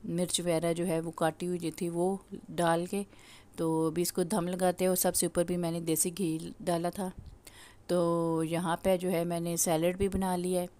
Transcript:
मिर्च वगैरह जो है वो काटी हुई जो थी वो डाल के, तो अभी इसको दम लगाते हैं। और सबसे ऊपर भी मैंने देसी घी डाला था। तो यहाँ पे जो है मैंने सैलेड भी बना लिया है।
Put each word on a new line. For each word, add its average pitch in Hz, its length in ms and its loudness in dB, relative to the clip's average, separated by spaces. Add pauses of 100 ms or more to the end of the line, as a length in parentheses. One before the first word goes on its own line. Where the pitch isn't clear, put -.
मिर्च 175 340 -2
वगैरह 170 320 2
जो 170 120 -2
है 165 160 0
वो 165 100 -6
काटी 160 360 -2
हुई 180 120 -2
जो 170 120 -2 (100)
थी 175 80 -2
वो 180 320 0 (300)
डाल 170 360 2
के, 196 180 -4 (540)
तो 160 280 2
अभी 160 160 0
इसको 180 220 0
दम 175 240 0
लगाते 180 360 0
हैं। 185 60 4
और 180 60 2
सबसे 180 300 2
ऊपर 170 180 0
भी 180 120 -2
मैंने 170 240 -2
देसी 165 300 0
घी 170 520 -4
डाला 170 280 0
था। 185 220 -6 (760)
तो 170 540 2
यहाँ 165 420 0
पे 190 140 6
जो 180 100 -2
है 170 160 2
मैंने 170 320 -2
सैलेड 170 400 2
भी 196 120 0
बना 190 280 0
लिया 180 240 0
है। 180 80 -4 (120)